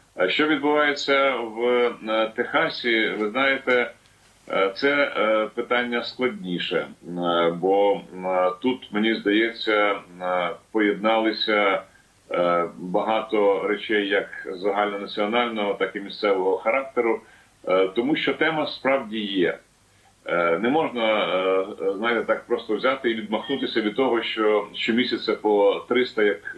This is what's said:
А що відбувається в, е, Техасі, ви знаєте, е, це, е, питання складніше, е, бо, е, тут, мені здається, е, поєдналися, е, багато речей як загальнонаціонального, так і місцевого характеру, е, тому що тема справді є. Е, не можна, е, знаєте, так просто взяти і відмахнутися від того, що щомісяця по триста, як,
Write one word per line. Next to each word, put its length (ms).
А 120
що 180
відбувається 880
в, 560
е, 280
Техасі, 720
ви 220
знаєте, 600
е, 280
це, 400
е, 380
питання 500
складніше, 760
е, 720
бо, 500
е, 240
тут, 300
мені 220
здається, 800
е, 280
поєдналися, 1120
е, 320
багато 880
речей 400
як 440
загальнонаціонального, 1200
так 220
і 40
місцевого 560
характеру, 640
е, 200
тому 280
що 180
тема 320
справді 520
є. 400
Е, 320
не 120
можна, 540
е, 140
знаєте, 300
так 200
просто 300
взяти 340
і 40
відмахнутися 640
від 160
того, 260
що 520
щомісяця 600
по 540
триста, 340
як, 360